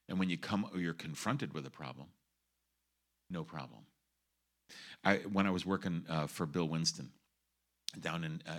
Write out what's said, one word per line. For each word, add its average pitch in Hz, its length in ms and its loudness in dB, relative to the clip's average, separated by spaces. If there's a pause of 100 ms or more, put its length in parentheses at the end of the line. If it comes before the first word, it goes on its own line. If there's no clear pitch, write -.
And 92 100 2
when 92 100 4
you 82 80 4
come, 104 380 0
you're 85 180 0
confronted 80 600 -2
with 76 120 -4
a 67 60 -10
problem, 69 360 -10 (1200)
no 85 140 -4
problem. 65 380 -10 (1200)
I, 98 140 8 (140)
when 98 140 6
I 95 60 6
was 87 140 2
working, 92 440 2
uh, 78 180 2
for - 180 -2
Bill 80 220 2
Winston 80 420 0 (920)
down 82 240 -2
in, 78 240 -4
uh, 80 120 -6